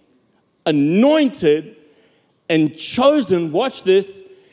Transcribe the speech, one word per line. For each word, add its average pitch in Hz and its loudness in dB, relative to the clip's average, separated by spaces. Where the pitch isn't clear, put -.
anointed 165 0
and 160 0
chosen, 190 0
watch 220 -4
this, 190 0